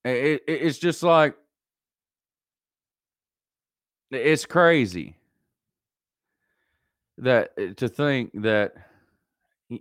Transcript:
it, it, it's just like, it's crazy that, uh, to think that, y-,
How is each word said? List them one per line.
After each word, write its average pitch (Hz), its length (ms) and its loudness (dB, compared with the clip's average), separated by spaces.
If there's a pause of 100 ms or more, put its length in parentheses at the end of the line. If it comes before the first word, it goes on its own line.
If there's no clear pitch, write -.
it, 123 80 -4
it, 139 360 -2
it's 151 300 -2
just 170 260 -4
like, 160 320 4 (2750)
it's 139 340 0
crazy 120 680 2 (2000)
that, 123 400 0
uh, 98 200 -6
to 123 100 -4
think 139 440 -2 (100)
that, 107 320 0 (960)
y-, 120 120 -12